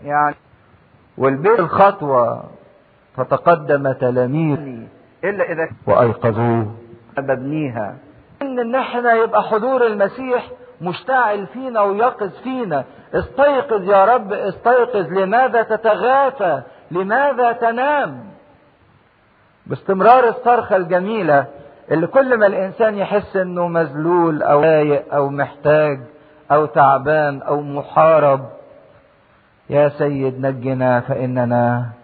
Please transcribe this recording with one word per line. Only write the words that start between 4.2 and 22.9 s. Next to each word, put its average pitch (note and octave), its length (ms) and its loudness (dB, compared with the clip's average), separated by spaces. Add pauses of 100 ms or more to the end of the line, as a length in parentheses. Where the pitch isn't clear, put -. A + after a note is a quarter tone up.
إلا F3+ 280 -2
إذا E3 180 -4 (180)
وأيقظوه". A#2 840 0 (460)
مبنيها C3+ 760 -6 (460)
إن، C4 180 -6
إن A#3 160 -4
احنا A#3+ 380 0
يبقى G#3 300 2
حضور A#3+ 440 0
المسيح A3 600 -2 (340)
مشتعل G#3 680 -2
فينا B3 340 -4
ويقظ G#3 480 0 (140)
فينا. A3 420 -4 (280)
"استيقظ A3+ 760 0
يا G3 160 6
رب، G#3+ 280 0
استيقظ، G#3 760 0
لماذا G#3 560 0
تتغافى؟ A3 1000 0 (300)
لماذا A#3 600 0
تنام؟" A#3 720 -2 (1400)
باستمرار G3 640 4
الصرخة A3 480 0
الجميلة F3+ 680 0 (460)
اللي D#3+ 160 0
كل B3+ 300 2
ما G#3 100 4
الإنسان G3+ 480 -2